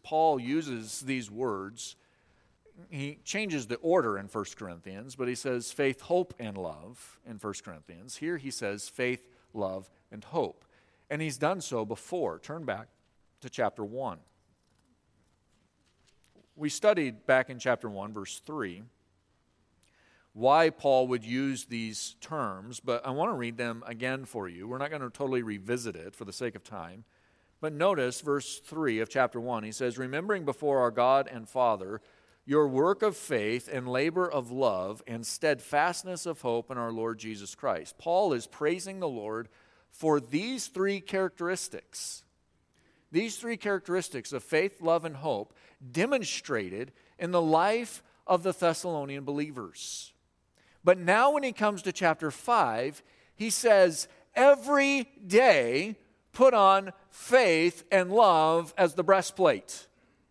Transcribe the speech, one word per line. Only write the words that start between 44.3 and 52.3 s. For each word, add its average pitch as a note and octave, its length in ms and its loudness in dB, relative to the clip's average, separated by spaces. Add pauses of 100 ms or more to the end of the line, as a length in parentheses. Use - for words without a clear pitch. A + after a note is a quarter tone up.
of B2+ 100 -6
faith, F#3 380 0
love, E3 240 2
and D#3 100 -10
hope C3 380 -4 (360)
demonstrated C3 1040 -4 (260)
in F3 140 -6
the F3 100 4
life F#3+ 600 2 (240)
of F3 160 4
the F#3 80 0
Thessalonian D#3 720 -2
believers. C#3+ 880 -8 (720)
But F3+ 140 6
now G#3 340 4
when C#4+ 120 0
he B3 100 0
comes G#3 300 0
to F3+ 100 -4
chapter D#3+ 360 0
five, C#3 720 0 (320)